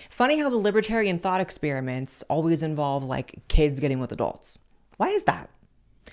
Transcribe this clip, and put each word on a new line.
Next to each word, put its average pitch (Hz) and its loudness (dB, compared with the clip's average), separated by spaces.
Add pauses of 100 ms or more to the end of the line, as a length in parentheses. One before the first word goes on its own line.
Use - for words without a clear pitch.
Funny 285 2
how 294 0
the 247 0
libertarian 208 2
thought 185 0
experiments 131 -4
always 160 2
involve, 143 -2
like, 131 -6
kids 147 4
getting 135 0
with 127 -6
adults. - -6 (360)
Why 302 0
is 415 0
that? - 0 (640)